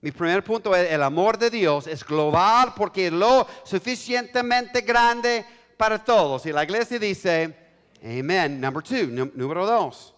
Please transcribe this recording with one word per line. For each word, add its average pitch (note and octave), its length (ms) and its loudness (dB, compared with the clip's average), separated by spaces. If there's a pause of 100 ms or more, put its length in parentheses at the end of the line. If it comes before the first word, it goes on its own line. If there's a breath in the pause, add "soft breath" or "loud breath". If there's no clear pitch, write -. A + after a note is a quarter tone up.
Mi D3+ 100 -6
primer E3+ 300 0
punto G#3+ 320 -2
es, F3+ 180 2
el D3+ 100 0
amor F3 360 2
de A#3 120 0
Dios D#3+ 380 0
es D#3+ 160 -10
global F3 720 2
porque F#3+ 300 -2
es E3+ 80 -2
lo A3+ 340 4 (160 loud breath)
suficientemente A#3+ 1200 -4
grande A#3+ 600 2 (320 loud breath)
para G#3+ 220 0
todos. D#3 460 2
Y D#3+ 60 -4
la D3 120 0
iglesia A3+ 360 -4
dice, E3+ 560 -2 (480)
"Amen." C#3+ 560 -2
Number C3+ 220 -4
two, A#3 260 -4
nú-, B2+ 260 -6
número D#3 320 -4
dos. G3+ 520 -2